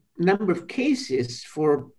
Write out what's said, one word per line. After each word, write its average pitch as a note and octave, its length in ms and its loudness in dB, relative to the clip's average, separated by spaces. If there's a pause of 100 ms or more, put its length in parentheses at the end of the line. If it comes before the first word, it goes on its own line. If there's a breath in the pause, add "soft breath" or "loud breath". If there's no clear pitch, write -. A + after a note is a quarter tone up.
(180)
number F#3+ 360 2
of - 160 -6
cases B3 760 -2
for D3 560 0